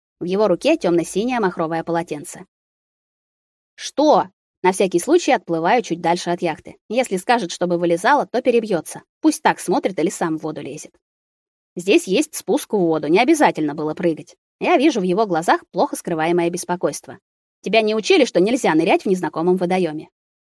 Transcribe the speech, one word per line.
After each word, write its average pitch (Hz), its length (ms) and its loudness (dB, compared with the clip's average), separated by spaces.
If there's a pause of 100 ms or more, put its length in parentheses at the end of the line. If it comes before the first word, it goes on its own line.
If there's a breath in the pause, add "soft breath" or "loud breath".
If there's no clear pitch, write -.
(200)
В 165 40 -8
его 196 220 0
руке 247 300 2
темно-синее 196 640 -2
махровое 165 420 -2
полотенце. 170 640 -6 (1300)
"Что?" 269 540 2 (340)
На 185 100 4
всякий 185 260 0
случай 311 340 2
отплываю 190 500 0
чуть 175 180 -6
дальше 175 300 0
от 175 120 -4
яхты. - 360 -8 (100)
Если 214 300 -2
скажет, 233 340 -2
чтобы 175 240 -2
вылезала, 180 500 2
то 247 140 -4
перебьется. 214 600 -2 (180)
Пусть - 220 2
так 170 180 0
смотрит 202 380 -2
или 160 100 0
сам 160 300 -4
в 160 40 -12
воду 156 180 -8
лезет. 147 320 -14 (840)
Здесь 190 320 2
есть 233 260 0
спуск - 380 -4
в 214 60 0
воду, 160 300 0
не 180 120 4
обязательно 208 540 2
было 156 200 -6
прыгать. 160 420 -4 (220)
Я 311 200 2
вижу 254 220 2
в 180 40 -2
его 190 220 0
глазах 185 440 0
плохо 247 260 -2
скрываемое 170 540 -2
беспокойство. 175 680 -6 (420)
"Тебя 220 220 2
не 214 120 0
учили, 262 300 4
что - 160 2
нельзя 208 340 2
нырять 170 280 2
в - 40 -12
незнакомом 180 500 0
водоеме?" 175 520 -2 (440)